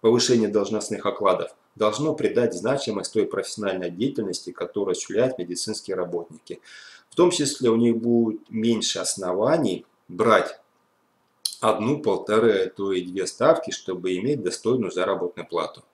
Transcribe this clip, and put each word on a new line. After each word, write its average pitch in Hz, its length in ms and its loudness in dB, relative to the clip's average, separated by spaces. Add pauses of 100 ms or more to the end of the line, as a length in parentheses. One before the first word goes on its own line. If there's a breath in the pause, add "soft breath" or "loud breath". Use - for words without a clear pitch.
повышение 117 480 4
должностных 104 560 -2
окладов 90 480 0 (200)
должно 131 400 0
придать 117 380 2
значимость 107 640 -4
той 107 100 4
профессиональной 95 640 -4
деятельности, 95 600 -4
которую 95 400 -4
осуществляют 117 460 -2
медицинские 90 580 -6
работники. 85 640 -8 (480 loud breath)
В - 60 -20
том 175 160 4
числе 135 400 0
у 113 60 4
них 117 200 4
будет 117 540 0
меньше 110 480 0
оснований 98 880 0 (220)
брать 101 520 2 (1000)
одну, 117 400 0
полторы, 104 640 2
а 92 60 -6
то 98 220 -4
и 92 100 0
две 90 240 -4
ставки, 151 440 0
чтобы 92 480 -6
иметь 127 240 -2
достойную 107 480 -2
заработную 90 580 -4
плату. 80 340 -6 (120)